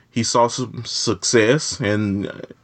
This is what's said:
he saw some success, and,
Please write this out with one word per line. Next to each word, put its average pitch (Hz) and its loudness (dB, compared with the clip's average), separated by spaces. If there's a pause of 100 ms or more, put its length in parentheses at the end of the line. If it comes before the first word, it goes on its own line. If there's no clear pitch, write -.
(100)
he 120 -2
saw 120 2
some 117 -8
success, 113 2
and, 104 0 (340)